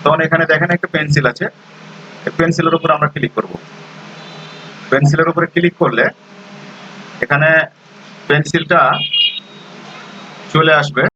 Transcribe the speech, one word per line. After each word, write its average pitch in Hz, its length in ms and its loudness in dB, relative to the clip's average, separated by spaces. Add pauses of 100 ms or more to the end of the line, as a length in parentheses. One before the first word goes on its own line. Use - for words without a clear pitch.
তখন 156 160 4
এখানে 160 260 2
দেখেন 160 240 2
একটা - 220 -2
পেন্সিল 147 340 0
আছে, 123 180 -2 (800)
এই - 100 -4
পেন্সিলের 165 380 2
উপর 160 160 0
আমরা 147 180 2
ক্লিক - 260 -6
করব। - 180 -6 (1400)
পেন্সিলের 147 380 4
উপরে 170 180 2
ক্লিক 170 320 0
করলে 123 260 2 (1160)
এখানে 147 280 2 (760)
পেন্সিলটা 151 680 2 (1600)
চলে 156 220 6
আসবে। 147 280 0 (140)